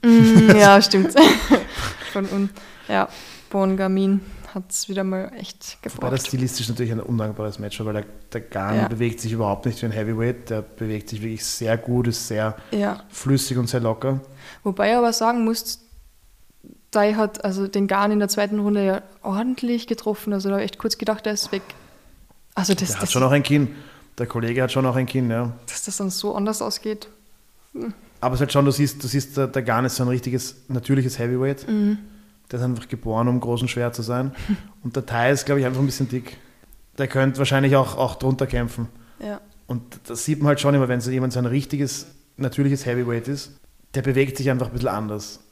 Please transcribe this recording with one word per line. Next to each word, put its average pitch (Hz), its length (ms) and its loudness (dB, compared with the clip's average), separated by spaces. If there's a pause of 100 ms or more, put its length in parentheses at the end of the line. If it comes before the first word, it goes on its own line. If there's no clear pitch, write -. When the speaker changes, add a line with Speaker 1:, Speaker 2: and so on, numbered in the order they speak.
Speaker 1:
Mm, 226 520 10
ja, 202 260 12
Speaker 2:
<laughs> - 0 -
Speaker 1:
stimmt. 202 320 2 (500)
<laughs> - 480 -10
Von 196 180 -2
un-, 196 200 0 (360)
ja, 196 220 0 (420)
Bon 190 260 2
Gamin 190 440 2 (340)
hat's - 340 -8
wieder 196 160 -4
mal 190 320 -4
echt - 460 -16
Speaker 2:
Wobei - 60 -8
das - 60 -12
Speaker 1:
gebraucht. 127 340 -4
Speaker 2:
stilistisch 123 400 -4
natürlich 117 240 -2
ein 113 80 -4
undankbares 107 580 -4
Match 107 220 -10
war, 107 60 -4
weil 107 80 -4
der, 104 100 -4 (280)
der 117 100 -6
Gane 104 400 -2
Speaker 1:
Ja. 98 60 0
Speaker 2:
bewegt 117 320 -2
sich 113 120 -4
überhaupt 104 340 -2
nicht 113 160 -4
wie 117 40 -4
ein 110 60 -4
Heavyweight, 113 580 -4
der 110 120 -4
bewegt 107 460 -8
sich 104 140 -8
wirklich 110 220 -8
sehr 113 320 -2
gut, 120 300 0
ist 117 220 -4
sehr 107 280 -2 (140)
Speaker 1:
Ja. 208 380 -2
Speaker 2:
flüssig 131 500 -2
und 117 100 -2
sehr 127 120 -2
locker. 127 400 -2 (420)
Speaker 1:
Wobei 202 280 0
ich 233 60 4
aber 233 160 2
sagen 233 320 0
muss, - 360 -4 (1080)
Tai 208 240 4
hat 214 300 -2
also 196 240 -2
den 196 180 0
Gane 202 280 2
in 208 40 2
der 202 100 2
zweiten 208 320 -2
Runde 202 240 2
ja 190 180 0 (200)
ordentlich 240 640 -2
getroffen, 214 460 -4
also 196 160 -2
da 196 80 0
hab 202 40 0
ich 196 60 -4
echt - 120 -10
kurz - 180 -4
gedacht, 214 300 -4
der 214 80 -2
ist - 180 -4
weg. 196 100 -6 (920)
Also 190 200 0
das, 185 140 -2
Speaker 2:
Der - 80 -4
hat - 60 -4
Speaker 1:
das 185 100 -2
Speaker 2:
schon 127 100 4
auch 131 80 4
ein 143 120 4
Kinn, 143 320 2 (420)
der 120 100 -4
Kollege 117 360 -2
hat 127 100 -2
schon 131 140 0
auch 123 100 0
ein 131 100 0
Kinn, 123 240 -2
ja. 117 220 -2 (140)
Speaker 1:
Dass - 180 -10
das - 140 -8
dann 196 120 -4
so 202 240 -4
anders 208 280 -2
ausgeht. 214 460 -8 (680)
Hm. 233 180 -8 (300)
Speaker 2:
Aber 123 120 0
es 123 40 0
ist 143 80 2
halt 139 80 -6
schon, 139 100 4
du 139 60 4
siehst, 139 340 -2
du - 20 -6
siehst, 135 300 -4
der, 139 120 0
der 127 140 -4
Gane 117 260 0
ist 123 80 -6
so 135 60 -2
ein 123 60 0
richtiges, 123 480 -4 (120)
natürliches 127 500 -2
Heavyweight. 127 500 -2
Speaker 1:
Mhm. 214 300 0 (520)
Speaker 2:
Der 127 80 -6
ist 120 60 -2
einfach 120 240 -4
geboren, 113 400 -2
um 123 100 2
groß 120 220 -2
und 123 80 -2
schwer 120 240 -2
zu 120 80 -10
sein. 123 340 -4 (240)
Speaker 1:
<laughs> - 240 -20
Speaker 2:
Und 123 140 -8
der 123 80 -4
Tai 120 260 0
ist, 135 140 0
glaub 143 140 0
ich, 131 80 0
einfach 131 140 -2
ein 143 60 2
bisschen 131 220 -2
dick. 123 300 -8 (580)
Der 139 100 -2
könnte 135 320 0
wahrscheinlich 139 380 4
auch, 131 220 2
auch 127 160 0
drunter 131 320 0
kämpfen. 120 420 -4 (320)
Speaker 1:
Ja. 208 220 -10 (240)
Speaker 2:
Und 120 160 -6 (240)
das 117 180 -10
sieht 151 140 0
man 147 100 2
halt 143 120 2
schon 143 140 2
immer, 131 140 4
wenn 123 140 0
so 123 80 -4
jemand 127 240 -2
so 127 60 0
ein 123 60 0
richtiges, 135 600 -2 (320)
natürliches 135 480 0
Heavyweight 120 420 -2
ist, 139 240 -8 (420)
der 135 60 0
bewegt 135 380 0
sich 135 120 0
einfach 123 180 0
ein 110 40 -10
bisschen 127 160 -2
anders. 104 520 -6 (120)